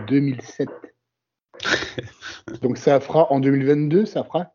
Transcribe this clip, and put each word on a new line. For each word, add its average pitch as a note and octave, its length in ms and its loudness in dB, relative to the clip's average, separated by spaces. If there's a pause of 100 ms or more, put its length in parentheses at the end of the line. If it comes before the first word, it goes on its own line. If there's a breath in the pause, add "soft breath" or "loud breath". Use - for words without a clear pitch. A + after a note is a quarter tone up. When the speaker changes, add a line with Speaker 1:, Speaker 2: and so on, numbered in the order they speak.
Speaker 1:
deux C#3 120 4
mille C3+ 220 -2
sept. - 260 -8 (960)
Speaker 2:
<laughs> - 1000 -8
Speaker 1:
Donc B2 140 0
ça C#3 240 4
fera, D#3 320 2
en C3+ 80 2
deux C3+ 100 2
mille C#3 160 2
vingt-deux, D3+ 400 2
ça D#3 180 -4
fera F3 300 -6